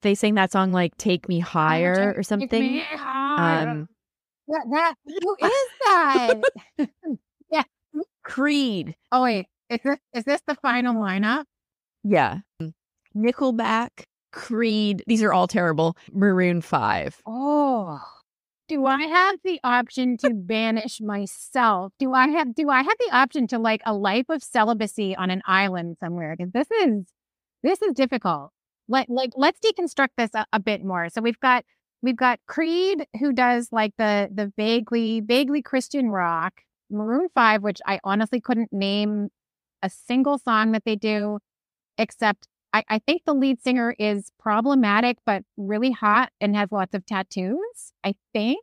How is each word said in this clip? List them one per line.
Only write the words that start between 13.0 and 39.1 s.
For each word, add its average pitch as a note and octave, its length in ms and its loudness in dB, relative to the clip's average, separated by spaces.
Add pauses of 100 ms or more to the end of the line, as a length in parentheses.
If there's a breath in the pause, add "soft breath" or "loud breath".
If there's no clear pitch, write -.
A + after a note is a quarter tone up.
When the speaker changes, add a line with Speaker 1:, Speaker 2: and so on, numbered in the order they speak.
Speaker 1:
Nickelback, A3+ 880 -2 (280)
Creed. G#3+ 760 -2
These A3 160 4
are G#3 100 4
all F3+ 140 4
terrible. E3 500 0 (160 loud breath)
Maroon F#3 480 2
five. G#2 640 -2
Speaker 2:
Oh. B3 720 -2 (720 loud breath)
Do C#4 160 0
I C4+ 180 2
have F4+ 400 2
the F4+ 220 -4
option B3 540 0
to C#4+ 140 2
banish A3 680 -2
myself? G3+ 1000 -2
Do C4 140 -2
I C4 160 4
have, D4 260 -2
do D4+ 140 0
I C4+ 140 4
have G#4 160 0
the A#4+ 120 0
option B3 360 2
to, A#3 120 -2
like, A3 260 0
a A3 80 -2
life G3+ 360 0
of D#4+ 120 -2
celibacy G#3+ 720 0
on F#3 140 -4
an F#3 160 -2
island F#3 540 0
somewhere? E3+ 380 -6
'Cause F3+ 160 -8
this C4 180 0
is, C4 340 2 (580)
this F4+ 180 0
is G4 120 0
difficult. G#3 580 -2 (360)
Let, B3 220 0
like, B3 260 -2
let's C#4+ 240 2
deconstruct F4 580 0
this A3+ 160 -2
a, G#3+ 200 -2
a A3+ 80 2
bit G3+ 240 -4
more. F3 240 -2
So A3 120 -6
we've A3+ 200 -2
got, B3 240 2 (360)
we've B3 140 0
got B3 320 2
Creed, E4 580 0 (140)
who C#4 140 0
does, A#3+ 400 2
like, G#3+ 240 0
the, G#3 360 0
the G3+ 240 -4
vaguely, A3+ 600 0
vaguely B3+ 420 2
Christian C4 480 -2
rock. F3 520 -2 (280)
Maroon A3+ 440 0
five, A3 300 4
which G#3 220 -2
I G3 180 -2
honestly G#3+ 380 0
couldn't A#3 320 -2
name G#3 560 -2 (520)